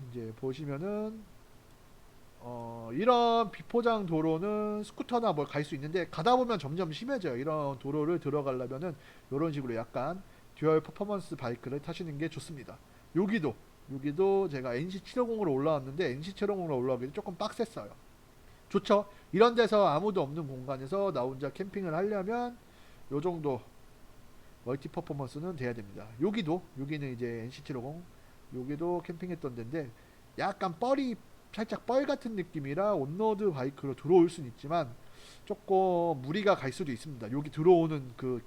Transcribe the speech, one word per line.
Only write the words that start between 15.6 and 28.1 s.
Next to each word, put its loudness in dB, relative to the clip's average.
엔씨 -8
칠오공으로 0
올라가기도 0
조금 -6
빡셌어요. -4
좋죠? 4
이런 8
데서, 6
아무도 4
없는 -4
공간에서 -2
나 2
혼자 -2
캠핑을 -4
하려면 -2
요 0
정도 -2
멀티 -4
퍼포먼스는 -8
돼야 -2
됩니다. -12
여기도, 0
여기는 -4
이제 -4
엔씨 -12
칠오공, -8